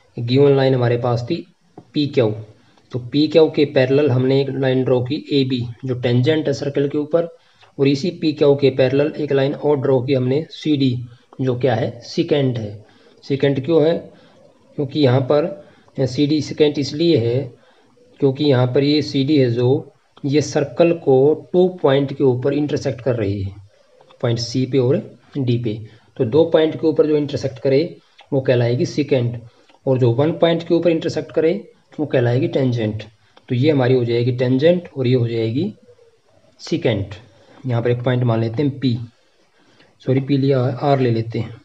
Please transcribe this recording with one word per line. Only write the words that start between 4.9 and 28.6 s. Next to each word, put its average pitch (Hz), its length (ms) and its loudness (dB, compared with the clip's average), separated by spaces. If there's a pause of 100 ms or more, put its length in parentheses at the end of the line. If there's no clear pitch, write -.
की 123 160 -6 (160)
एबी, 131 280 0 (240)
जो 131 160 -4
टेंजेंट 131 460 0
है 143 60 0
circle 139 360 -2
के 147 100 -4
ऊपर, 165 300 -2 (500)
और 139 100 4
इसी 143 220 0
पी 165 220 -2
क्यू 143 220 4
के 135 160 2
parallel 139 460 0
एक 143 160 -4
line 139 220 0
और 147 260 -2
ड्रॉ 131 220 2
की 135 120 -2
हमने 131 360 0
सीडी, 139 400 0 (500)
जो 127 180 -2
क्या 123 160 0
है, 123 280 -4
secant 143 560 -2
है। 107 260 -10 (400)
secant 139 400 0
क्यों 160 220 2
है, 170 100 2 (840)
क्योंकि 151 220 -4
यहाँ 131 200 4
पर 151 440 0 (320)
सीडी 147 460 0
secant 151 360 0
इसलिए 147 400 0
है 117 360 -2 (680)
क्योंकि 139 240 0
यहाँ 127 220 4
पर 131 160 0
ये 147 200 2
सीडी 139 360 0
है 127 120 4
जो 123 180 0 (560)
ये 143 180 0
circle 170 500 0
को 151 600 2
two 180 160 4 (140)
point 139 300 2
के 143 120 -2
ऊपर 131 280 0
intersect 139 480 -4
कर 123 160 -2
रही 101 260 -4
है, 95 120 -8 (680)
point 117 180 -2
सी 127 280 -4
पे 135 120 -2
और 131 180 2 (420)
D 120 260 0
पे। 107 100 -4 (420)
तो 135 80 0
दो 139 260 2
point 160 300 2
के 165 60 0
ऊपर 156 200 2
जो 151 100 0
intersect 139 420 -4
करे 147 400 0 (340)
वो 135 80 0
कहलाएगी 123 460 0